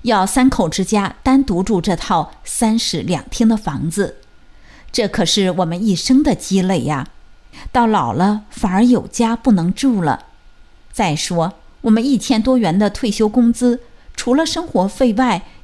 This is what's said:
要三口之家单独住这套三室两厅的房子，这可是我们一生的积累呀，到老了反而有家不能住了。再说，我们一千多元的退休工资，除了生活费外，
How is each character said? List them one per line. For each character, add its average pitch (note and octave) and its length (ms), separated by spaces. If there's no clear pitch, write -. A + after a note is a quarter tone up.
要 G#3 240
三 C4 240
口 G3+ 180
之 F3 160
家 G3 380
单 C4+ 220
独 F#3 180
住 G3 180
这 F3 160
套 E3 360
三 A3 340
室 E3+ 240
两 E3+ 280
厅 - 180
的 A3+ 80
房 D#3 340
子， F#3+ 280
这 A3 160
可 F#3+ 160
是 F#3 280
我 F3 140
们 E3+ 160
一 G#3 140
生 C4 280
的 C#4+ 100
积 F#3+ 280
累 F#3 200
呀， C#3 260
到 A#3+ 140
老 F#3 260
了 G3+ 380
反 - 220
而 G3 120
有 B3 240
家 A3+ 280
不 A#3+ 160
能 F3 200
住 A3+ 300
了。 D3+ 240
再 F3 240
说， E3+ 380
我 - 80
们 A3 140
一 C4+ 140
千 A3 240
多 B3+ 160
元 F#3 200
的 G#3 120
退 G#3+ 200
休 G#3+ 200
工 A#3 240
资， B3 260
除 B3 180
了 D#4+ 100
生 E4+ 220
活 F#3 180
费 A3+ 280
外， A3 300